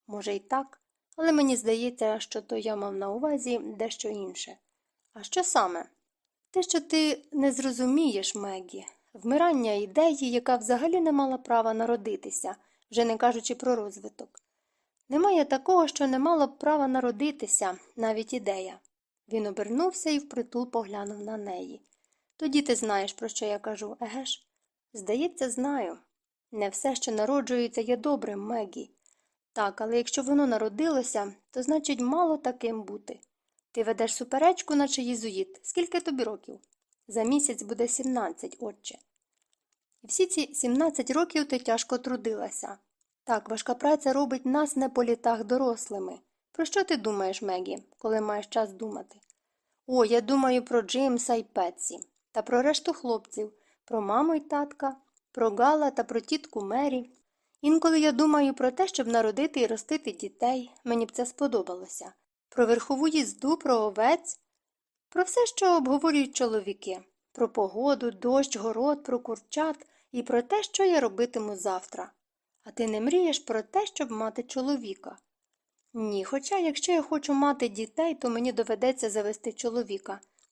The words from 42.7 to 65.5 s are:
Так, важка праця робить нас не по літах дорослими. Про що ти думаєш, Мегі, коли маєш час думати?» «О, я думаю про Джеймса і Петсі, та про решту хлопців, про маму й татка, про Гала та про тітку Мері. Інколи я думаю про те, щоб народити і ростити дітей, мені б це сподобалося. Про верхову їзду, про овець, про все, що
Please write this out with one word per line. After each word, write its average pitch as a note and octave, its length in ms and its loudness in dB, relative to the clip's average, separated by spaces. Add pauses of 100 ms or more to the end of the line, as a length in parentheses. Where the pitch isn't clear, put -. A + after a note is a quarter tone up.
Так, A3 260 -2
важка A3+ 260 -2
праця C#4+ 380 2
робить C4 320 0
нас C#4+ 300 0
не C4 140 0
по B3+ 140 0
літах A#3 400 0
дорослими. A3 760 -2 (320)
Про E4 140 -2
що F#4+ 180 2
ти E4+ 140 0
думаєш, G3 440 -2
Мегі, F#3 420 -4 (140)
коли A3 240 0
маєш G#3 260 -4
час G#3+ 260 -2
думати?» F#3+ 460 -10 (680)
«О, B3+ 180 6
я A#3 160 4
думаю B3+ 440 4
про A#3+ 160 2
Джеймса B3 540 0
і A3+ 80 0
Петсі, - 560 -4 (320)
та A3 100 -4
про A#3+ 200 2
решту D4+ 320 2
хлопців, G#3+ 600 -4 (320)
про A3 160 -2
маму B3+ 340 4
й D#4 40 2
татка, C#4+ 560 -4 (360)
про A3+ 180 2
Гала C#4 420 4
та B3 120 -2
про A#3 160 -4
тітку D4 420 -6
Мері. B3+ 480 -2 (520)
Інколи D#4+ 380 4
я D4+ 120 6
думаю C#4+ 420 4
про B3+ 180 0
те, F#4 160 0
щоб C4 200 -2
народити A#3 520 2
і A#3 80 2
ростити A#3 440 -4
дітей, A#3+ 600 -4 (120)
мені A#3 220 0
б A3+ 60 -10
це B3 140 -2
сподобалося. F#3+ 880 -4 (360)
Про B3 160 2
верхову C4 420 2
їзду, D4+ 500 0
про C4+ 180 2
овець, A3 640 2 (720)
про F4+ 140 2
все, A#4+ 220 2
що F4+ 320 4